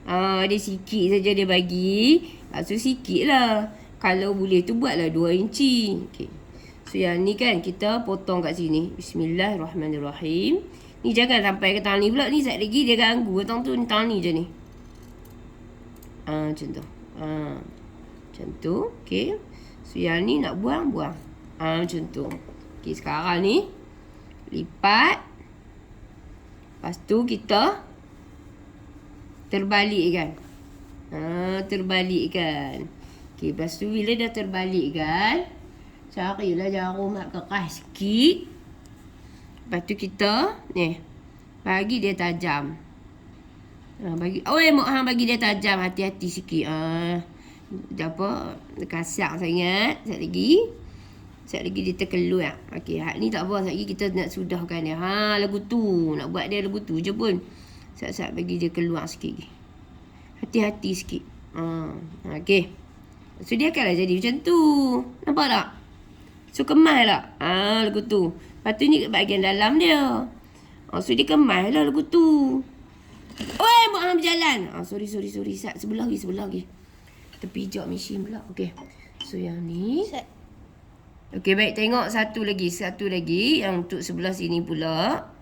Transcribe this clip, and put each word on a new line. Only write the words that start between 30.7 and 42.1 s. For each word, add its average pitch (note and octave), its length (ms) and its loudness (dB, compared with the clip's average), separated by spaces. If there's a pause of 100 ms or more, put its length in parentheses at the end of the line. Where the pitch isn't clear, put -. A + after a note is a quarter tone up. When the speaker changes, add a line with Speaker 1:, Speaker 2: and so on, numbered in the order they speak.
Speaker 1:
Ah, F3+ 520 -4
terbalikkan. F3+ 1200 -2 (480)
Okey, D3+ 200 -4
lepas D#3+ 160 -4
tu G#3 160 -6
bila G#3+ 320 0
dah A3+ 120 -2
terbalikkan, F#3 1160 0 (640)
carilah F#3+ 560 -2
jarum G3 480 -2
nak F#3+ 160 -10
keras F#3 480 -6
sikit. A3+ 720 2 (1160)
Lepas F3 160 -4
tu G#3 80 -4
kita, G3+ 400 0 (400)
ni, E3+ 240 0 (640)
bagi G3 400 0
dia G3 160 2